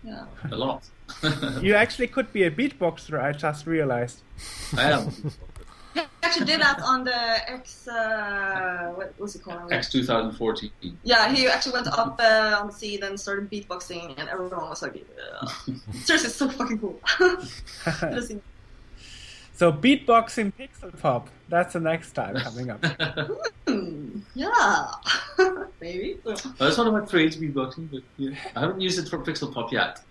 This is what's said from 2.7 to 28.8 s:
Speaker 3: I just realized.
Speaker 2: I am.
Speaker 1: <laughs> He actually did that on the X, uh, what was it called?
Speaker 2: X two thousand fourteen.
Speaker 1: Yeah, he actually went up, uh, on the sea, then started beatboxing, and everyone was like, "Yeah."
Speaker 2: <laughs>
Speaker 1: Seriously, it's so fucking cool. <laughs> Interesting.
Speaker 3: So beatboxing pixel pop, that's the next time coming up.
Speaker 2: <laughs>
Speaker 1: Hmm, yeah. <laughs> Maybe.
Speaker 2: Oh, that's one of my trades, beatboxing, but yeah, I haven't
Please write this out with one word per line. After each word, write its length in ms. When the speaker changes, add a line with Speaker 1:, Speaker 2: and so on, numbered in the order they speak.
Speaker 3:
I 100
just 340
realized. 560
Speaker 2:
I 140
am. 260
Speaker 1:
<laughs> 60
He 80
actually 240
did 140
that 200
on 220
the 480
X, 360
uh, 1080
what 240
was 160
it 80
called? 280
Speaker 2:
X 200
two 120
thousand 320
fourteen. 360
Speaker 1:
Yeah, 280
he 160
actually 260
went 140
up, 320
uh, 400
on 80
the 60
sea, 240
then 180
started 360
beatboxing, 680
and 100
everyone 420
was 120
like, 140
"Yeah." 800
Speaker 2:
<laughs> 140
Speaker 1:
Seriously, 240
it's 60
so 140
fucking 300
cool. 200
<laughs> 200
Interesting. 400
Speaker 3:
So 180
beatboxing 880
pixel 400
pop, 300
that's 260
the 80
next 320
time 240
coming 340
up. 180
Speaker 2:
<laughs> 60
Speaker 1:
Hmm, 520
yeah. 580
<laughs> 300
Maybe. 460
Speaker 2:
Oh, 100
that's 180
one 100
of 60
my 120
trades, 320
beatboxing, 540
but 100
yeah, 180
I 60
haven't 200